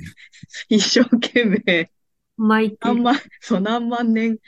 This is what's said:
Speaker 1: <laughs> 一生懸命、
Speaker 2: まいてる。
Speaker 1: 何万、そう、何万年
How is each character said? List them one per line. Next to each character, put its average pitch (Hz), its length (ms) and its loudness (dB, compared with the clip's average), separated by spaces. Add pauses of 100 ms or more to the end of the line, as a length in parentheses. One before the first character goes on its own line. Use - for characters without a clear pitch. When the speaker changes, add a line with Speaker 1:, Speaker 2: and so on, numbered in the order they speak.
Speaker 1:
<laughs> - 640 -20
一 208 320 2
生 247 40 6
懸 240 400 0 (220)
命、 175 240 0 (460)
Speaker 2:
ま 220 240 2
い 220 100 0
て 214 40 -16
る。 - 80 -20
Speaker 1:
何 240 200 0
万、 247 180 2 (200)
そ 202 180 -2
う、 - 20 0
何 233 280 -2
万 233 240 -2
年 220 360 0